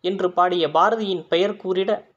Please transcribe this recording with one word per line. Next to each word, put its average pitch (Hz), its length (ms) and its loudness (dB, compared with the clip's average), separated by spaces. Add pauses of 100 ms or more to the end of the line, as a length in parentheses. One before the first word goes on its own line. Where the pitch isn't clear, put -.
என்று 180 320 -2
பாடிய 175 360 2
பாரதியின் 185 600 0
பெயர் 196 260 0
கூறிட 190 640 -4